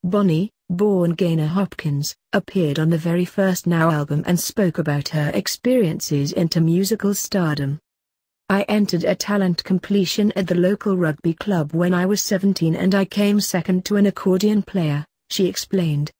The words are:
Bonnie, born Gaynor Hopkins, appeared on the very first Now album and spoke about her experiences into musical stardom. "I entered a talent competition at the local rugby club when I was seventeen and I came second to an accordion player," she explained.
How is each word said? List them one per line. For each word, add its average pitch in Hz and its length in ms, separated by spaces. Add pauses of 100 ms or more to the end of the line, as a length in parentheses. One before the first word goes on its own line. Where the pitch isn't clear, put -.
Bonnie, 185 480 (180)
born 180 420
Gaynor 165 360
Hopkins, 156 680 (180)
appeared 165 460
on 160 100
the 170 80
very 170 260
first 190 420
Now 165 260
album 147 360
and 175 100
spoke 180 400
about 147 320
her 151 240
experiences 180 1000
into 170 260
musical 196 540
stardom. 151 680 (720)
"I 196 140
entered 196 420
a 185 100
talent 196 480
competition 202 720
at 185 120
the 175 80
local 190 420
rugby 165 360
club 160 400
when 175 200
I 180 120
was 202 160
seventeen 185 540
and 185 180
I 196 120
came 202 340
second 185 460
to 208 100
an 202 100
accordion 196 580
player," 151 420 (240)
she 185 180
explained. 156 720